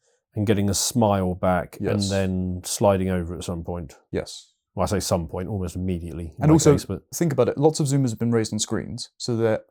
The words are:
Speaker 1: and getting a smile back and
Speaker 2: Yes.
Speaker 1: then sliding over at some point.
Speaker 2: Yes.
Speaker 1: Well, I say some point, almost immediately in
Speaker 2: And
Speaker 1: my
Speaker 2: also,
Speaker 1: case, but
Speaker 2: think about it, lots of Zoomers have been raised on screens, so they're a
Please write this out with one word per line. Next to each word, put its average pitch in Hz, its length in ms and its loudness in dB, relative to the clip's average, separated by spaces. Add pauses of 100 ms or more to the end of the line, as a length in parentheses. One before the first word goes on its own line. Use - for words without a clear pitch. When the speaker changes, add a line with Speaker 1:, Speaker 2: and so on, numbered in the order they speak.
(360)
Speaker 1:
and 107 120 -2
getting 101 220 2
a 95 60 2
smile 98 600 2
back 92 440 -2
and 104 80 -4
Speaker 2:
Yes. 101 220 0
Speaker 1:
then 92 540 -2
sliding 98 460 2
over 90 260 -2
at 76 80 -10
some 85 200 -6
point. 87 340 -10 (140)
Speaker 2:
Yes. - 400 -8 (240)
Speaker 1:
Well, 95 80 0
I 92 40 0
say 98 120 0
some 85 280 -2
point, 90 220 -8
almost 92 260 -4
immediately 87 600 -6
in - 60 -6
Speaker 2:
And 151 60 6
Speaker 1:
my 156 40 8
Speaker 2:
also, 151 200 8
Speaker 1:
case, 131 120 0
but - 180 -6 (100)
Speaker 2:
think 170 180 0
about 120 160 2
it, - 100 -2
lots 151 220 4
of 156 80 0
Zoomers 135 220 2
have 110 100 -6
been 117 120 0
raised 113 220 2
on 107 60 -2
screens, 107 580 -6
so - 180 -4
they're 110 220 2
a - 140 -6